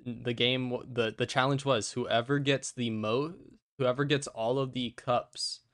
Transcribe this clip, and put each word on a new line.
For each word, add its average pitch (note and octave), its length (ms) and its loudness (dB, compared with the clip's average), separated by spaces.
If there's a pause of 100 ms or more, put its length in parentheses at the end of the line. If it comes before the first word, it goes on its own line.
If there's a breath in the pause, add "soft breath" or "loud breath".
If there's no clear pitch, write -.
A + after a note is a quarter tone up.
The A#2+ 280 -4
game, B2 380 2
w-, B2 200 -6
the, A2+ 260 0
the B2 80 0
challenge C3+ 380 2
was B2+ 300 2
whoever B2 460 2
gets C#3 320 0
the A#2+ 180 -2
mo-, A2+ 460 -2 (420)
whoever B2+ 260 2
gets C#3+ 240 2
all A2+ 320 0
of C3 140 -2
the B2 180 -2
cups - 720 -2 (120)